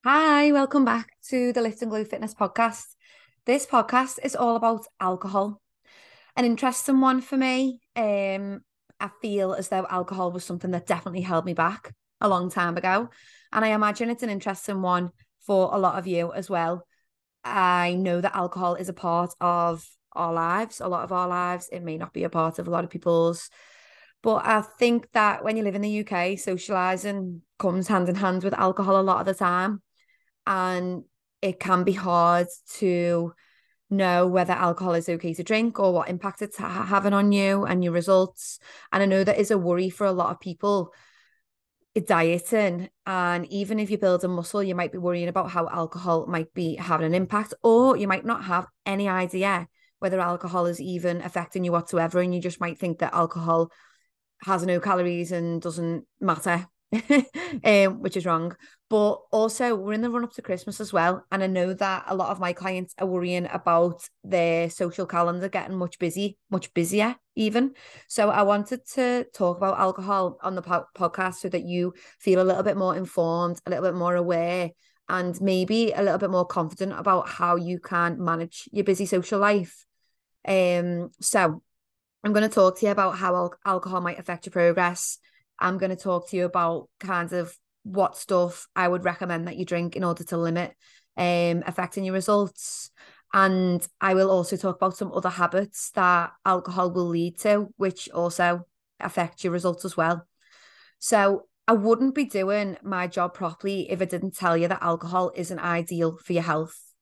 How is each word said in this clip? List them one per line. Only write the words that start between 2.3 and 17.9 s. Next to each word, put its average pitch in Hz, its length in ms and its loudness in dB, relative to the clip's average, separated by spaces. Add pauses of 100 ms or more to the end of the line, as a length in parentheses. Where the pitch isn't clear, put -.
Podcast. 226 640 -2 (500)
This 277 220 2
podcast 254 560 2
is 262 120 -4
all 233 200 2
about 226 320 0 (120)
alcohol. 196 640 -2 (760)
An 247 100 2
interesting 254 540 2
one 262 220 4
for 269 160 -4
me. 262 440 0 (140)
Um, 196 680 -2 (380)
I 202 120 -6 (100)
feel 202 320 0
as 185 140 -6
though 190 200 -2
alcohol 185 440 -4
was 175 120 -8
something 180 280 -6
that 175 160 -4
definitely 180 340 -4
held 180 240 -2
me 175 80 -4
back 170 400 -2 (280)
a 208 80 2
long 180 200 2
time 175 280 -2
ago. 190 320 0 (420)
And 220 120 2
I 220 40 2
imagine 214 420 2
it's 240 140 -4
an 220 80 -4
interesting 190 500 -6
one 180 300 0 (340)
for 190 260 4
a - 60 0
lot 190 220 2
of 180 80 -8
you 170 260 -2
as 185 160 -8
well. 175 380 -2 (560)
I 180 500 2